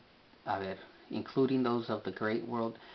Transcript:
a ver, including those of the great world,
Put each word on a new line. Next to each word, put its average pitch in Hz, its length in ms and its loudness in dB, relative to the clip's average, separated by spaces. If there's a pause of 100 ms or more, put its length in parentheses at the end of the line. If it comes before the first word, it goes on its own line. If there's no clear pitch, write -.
(460)
a 98 120 0
ver, 98 220 -4 (300)
including 131 540 2
those 120 280 2
of 107 120 -2
the 127 80 -4
great 113 360 0
world, 117 280 -2 (200)